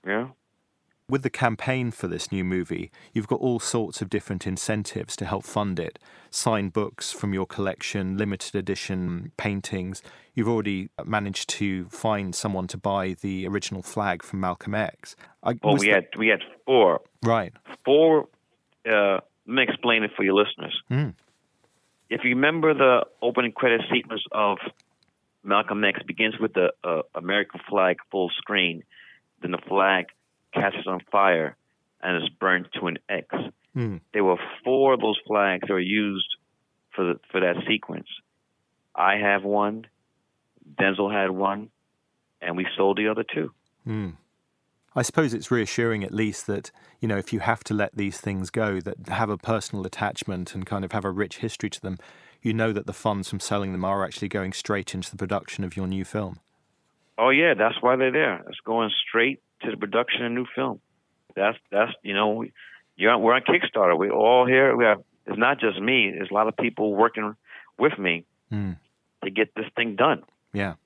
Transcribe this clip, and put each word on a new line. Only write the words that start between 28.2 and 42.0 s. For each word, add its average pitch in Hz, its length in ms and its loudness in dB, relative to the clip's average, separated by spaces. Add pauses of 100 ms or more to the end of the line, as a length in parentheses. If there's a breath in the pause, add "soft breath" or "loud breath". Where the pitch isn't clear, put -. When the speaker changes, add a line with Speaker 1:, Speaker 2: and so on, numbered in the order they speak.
Speaker 1:
screen, 87 440 -2 (600 loud breath)
then 90 80 -6
the - 80 -2 (100)
flag 95 380 4 (460)
catches - 340 -2
on 92 140 -4 (100)
fire 87 460 4 (440)
and 85 220 -2
is 78 60 -4 (120)
burned 92 280 2 (120)
to 87 60 -4
an 82 100 -4 (120)
X. - 180 -6 (500)
Speaker 2:
Mm. 107 240 -2 (120)
Speaker 1:
There 104 120 0
were 90 120 4 (280)
four 131 300 4
of 117 60 0
those 110 260 0
flags 98 400 0
that 101 80 -2
were 92 60 2
used 98 480 0 (640)
for 95 100 -2
the, 87 160 -2 (120)
for 95 80 0
that 90 160 2 (120)
sequence. 85 380 -4 (880)
I 98 220 4
have 101 260 2
one, 104 440 0 (920)
Denzel 98 320 0
had 98 180 0
one, 98 400 -2 (680)